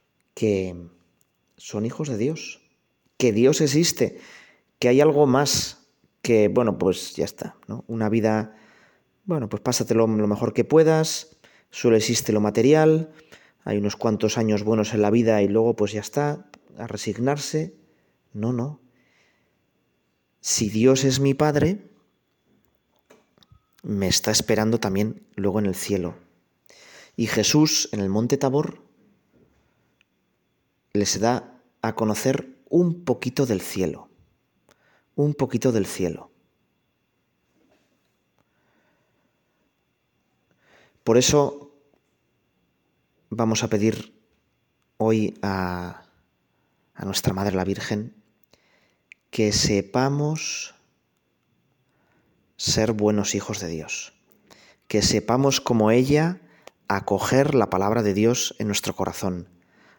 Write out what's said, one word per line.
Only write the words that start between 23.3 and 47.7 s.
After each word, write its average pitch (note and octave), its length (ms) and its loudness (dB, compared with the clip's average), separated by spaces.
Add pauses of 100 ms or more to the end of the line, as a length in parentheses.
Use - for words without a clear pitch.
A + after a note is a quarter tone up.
me G2 240 -4
está - 240 0
esperando A2 480 0
también G#2 560 -4
luego G2 240 0
en G#2+ 60 -2
el F#2+ 100 -2
cielo. F2+ 400 -4 (1000)
Y A2+ 100 -2
Jesús, D3+ 640 2
en G#2+ 80 -6
el G2 80 -2
monte A2 300 0
Tabor, C#3 440 -2 (2000)
les G2+ 260 -2
da A#2 420 -2 (200)
a A2 140 -4
conocer C3 600 -2 (140)
un F3 340 0
poquito B2+ 420 -2
del G#2 160 -2
cielo, - 480 -6 (1080)
un D3 180 2
poquito C3 380 0
del G#2+ 140 0
cielo. - 460 -6 (4000)
Por A#2 140 4
eso - 560 0 (1600)
vamos A2 340 0
a A2+ 60 -4
pedir G#2+ 440 -2 (840)
hoy A2 440 0
a, F2+ 640 -6 (920)
a - 100 -12
nuestra G2 280 -2
Madre F#2+ 220 -4
la F#2 100 0
Virgen G#2 500 -6 (1160)